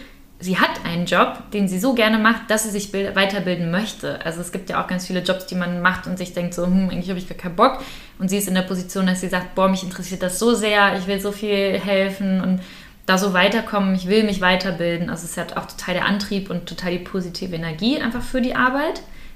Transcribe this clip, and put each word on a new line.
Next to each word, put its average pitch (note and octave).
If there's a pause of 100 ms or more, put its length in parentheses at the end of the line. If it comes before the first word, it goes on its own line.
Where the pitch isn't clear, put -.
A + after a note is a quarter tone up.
(400)
sie F3+
hat -
einen E3+
Job, G3
den G3+
sie F3+
so B3+
gerne A3
macht, A3
dass G#3+
sie A3
sich G3+
bild-, G3
weiterbilden F#3
möchte. F3
Also E3
es F3
gibt F#3+
ja F3
auch -
ganz F3+
viele F3+
Jobs, F#3
die -
man F3
macht F3+
und F3+
sich F3+
denkt F3
so, F3
„Hm, F#3
eigentlich F3
hab F#3
ich F3+
gar -
keinen E3+
Bock.“ C4 (360)
Und F#3
sie G3
ist G3
in F#3
der F#3
Position, F#3
dass F#3
sie F#3
sagt, F3+
„Boah, F#3+
mich F#3
interessiert F3+
das F3+
so A#3
sehr, G3+
ich F3+
will G3
so G3+
viel G3
helfen F#3+
und F#3 (460)
da F#3
so G3
weiterkommen, G3
ich F3+
will G#3+
mich G#3
weiterbilden.“ F3
Also E3
es -
hat -
auch D#3
total -
der F3+
Antrieb G3+
und F3
total F3
die F3
positive F3+
Energie E3
einfach A#3
für B3+
die A#3+
Arbeit. C#4 (340)